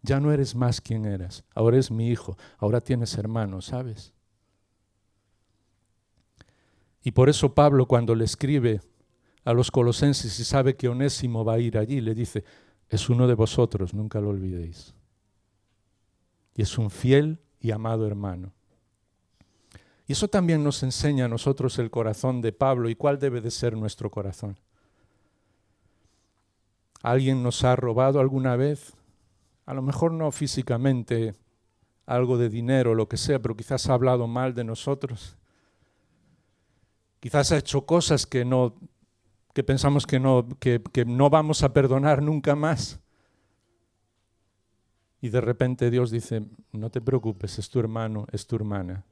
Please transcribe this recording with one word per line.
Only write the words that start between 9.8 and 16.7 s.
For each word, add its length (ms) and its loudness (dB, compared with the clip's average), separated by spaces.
y 60 -6
sabe 320 2
que 100 -2
Onésimo 560 -2
va 120 0
a 40 2
ir 180 0
allí, 220 -2
le 160 -2
dice, 300 -6
"Es 220 -2
uno 180 4
de 60 4
vosotros, 600 0
nunca 280 -6
lo 80 -2
olvidéis. 680 -8
Y 60 -2
es 160 -2